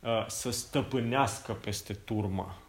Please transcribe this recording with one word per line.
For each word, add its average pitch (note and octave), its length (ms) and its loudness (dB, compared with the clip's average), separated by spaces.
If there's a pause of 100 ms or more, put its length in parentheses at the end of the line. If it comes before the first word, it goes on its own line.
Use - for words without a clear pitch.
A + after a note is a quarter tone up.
uh, A2+ 280 2
să - 220 -2
stăpânească A#2+ 1000 2
peste - 400 -4
turmă F#2+ 760 -2